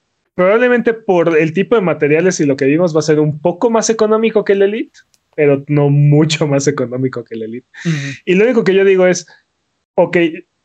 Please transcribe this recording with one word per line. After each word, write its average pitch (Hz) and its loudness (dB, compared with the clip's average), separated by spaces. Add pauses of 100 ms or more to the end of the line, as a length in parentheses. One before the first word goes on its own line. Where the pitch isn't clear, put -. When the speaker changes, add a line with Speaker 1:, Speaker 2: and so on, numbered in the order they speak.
(340)
Speaker 1:
probablemente 233 0
por 170 0
el 160 0
tipo 196 0
de 220 2
materiales 160 0
y 156 0
lo 135 0
que 139 -2
vimos 156 0
va 160 2
a 151 0
ser 156 2
un 151 -2
poco 175 -2
más 226 -2
económico 220 0
que 202 0
el 196 2
Elite, 220 -4 (360)
pero 143 0
no 147 2
mucho 147 2
más 139 -2
económico 127 -4
que 113 -14
el 113 -8
Elite. 113 -12 (180)
Speaker 2:
Ujú. 165 -2 (300)
Speaker 1:
Y 185 0
lo 202 2
único 233 2
que 185 0
yo 196 4
digo 190 4
es, 180 0 (680)
ok, 170 0 (480)